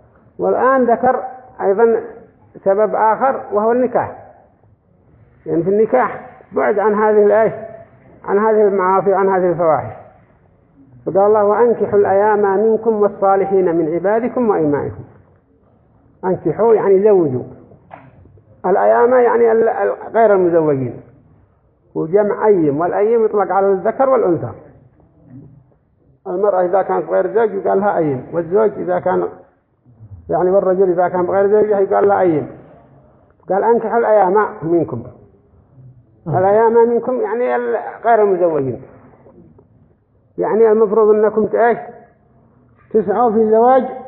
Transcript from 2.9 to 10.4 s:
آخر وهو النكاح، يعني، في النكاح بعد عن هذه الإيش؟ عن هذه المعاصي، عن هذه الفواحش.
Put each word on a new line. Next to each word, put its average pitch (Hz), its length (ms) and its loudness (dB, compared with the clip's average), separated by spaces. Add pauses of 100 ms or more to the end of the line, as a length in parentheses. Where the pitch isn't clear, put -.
آخر 220 460 0 (120)
وهو 214 180 0
النكاح، 240 520 -4 (1200)
يعني، 160 180 -2
في 175 60 -4
النكاح 220 600 0 (220)
بعد 220 280 -2
عن 208 140 0
هذه 214 320 2
الإيش؟ 208 280 2 (720)
عن 190 120 -2
هذه 214 300 2
المعاصي، 190 460 0
عن 196 160 0
هذه 185 200 0
الفواحش. 156 440 -2 (1120)